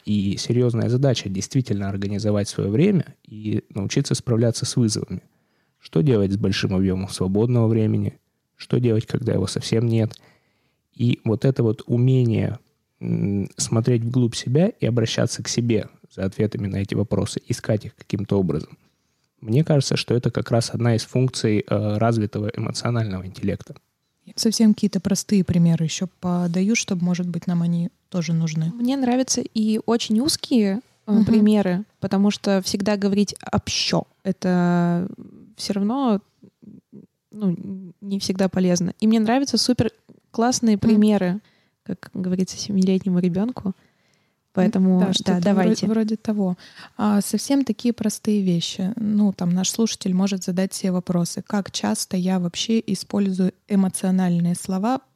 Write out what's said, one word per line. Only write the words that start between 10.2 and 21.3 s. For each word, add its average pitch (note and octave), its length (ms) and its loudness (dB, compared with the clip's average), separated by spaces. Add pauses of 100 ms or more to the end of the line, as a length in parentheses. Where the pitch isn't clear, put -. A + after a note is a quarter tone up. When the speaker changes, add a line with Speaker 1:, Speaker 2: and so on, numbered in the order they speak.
Speaker 1:
И A#2+ 300 0
вот A2 200 0
это C3 200 2
вот G#2+ 220 0
умение, A#2+ 720 2 (420)
м, G#2 560 -2
смотреть A#2 460 0
вглубь A#2+ 340 0
себя D3 320 2
и - 180 -4
обращаться A#2 560 0
к - 60 -8
себе A#2 400 0 (260)
за F#2+ 100 -6
ответами G#2 440 -2
на F#2+ 80 -4
эти G2 180 -2
вопросы, G2+ 540 -2
искать - 380 -2
их - 100 -14
каким-то G2 420 -2
образом. D#2 400 -2 (640)
Мне A#2 240 2
кажется, D3 320 2
что - 180 0
это A#2+ 160 0
как - 220 -4
раз A#2 180 0
одна A#2 240 0
из A2 100 -2
функций, A#2+ 640 0